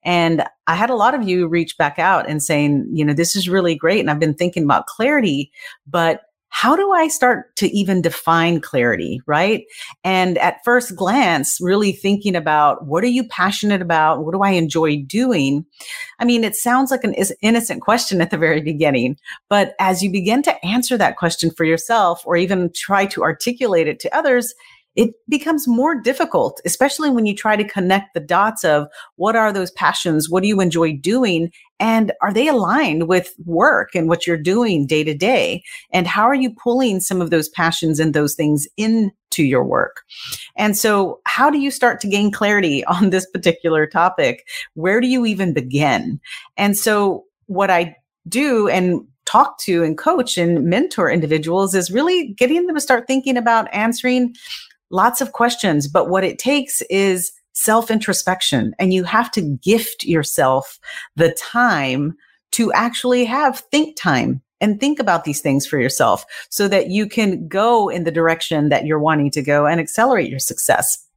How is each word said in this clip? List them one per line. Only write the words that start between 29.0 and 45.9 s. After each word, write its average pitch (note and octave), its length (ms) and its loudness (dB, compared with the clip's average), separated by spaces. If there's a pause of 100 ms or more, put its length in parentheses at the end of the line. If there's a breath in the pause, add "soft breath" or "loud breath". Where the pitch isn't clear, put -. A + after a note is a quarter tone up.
what G#3+ 180 0
are A3 180 2
those F#3+ 200 -4
passions? D#3+ 580 0
What F#3 140 0
do G3+ 40 2
you G3+ 120 2
enjoy E3 320 2
doing? E3+ 580 0 (300 soft breath)
And A3 320 2 (100)
are G3+ 100 0
they A#3+ 140 2
aligned F#3 640 0
with F3+ 260 0 (100)
work F#3 520 0
and E3 120 0
what E3+ 160 0
you're E3+ 120 0
doing F3+ 500 0
day D#3 160 2
to D3+ 100 -2
day? F3 520 0 (280 loud breath)
And F3+ 140 0
how G3+ 200 0
are C#4 80 4
you C4 280 -2
pulling A#3+ 380 0
some F#3 200 -4
of E3 100 -2
those D#3 180 0
passions D#3+ 500 -2
and D#3 160 0
those D3 220 0
things D3+ 400 0
into A3 640 0
your C3+ 220 2
work? - 400 -2 (520 loud breath)
And G#3 220 0
so G3+ 460 0
how C#4 260 2
do D4 80 0
you C#4 140 -2
start - 300 0
to G3+ 60 -6
gain G3+ 220 2
clarity G3 540 0
<laughs> - 0 -
on F3+ 260 2
this F#3 180 -2
particular E3 600 0
topic? E3+ 580 0 (280 loud breath)
Where F#3+ 260 0
do B3+ 80 0
you B3 180 2
even F#3+ 260 -2
begin? C3+ 680 -2 (360 loud breath)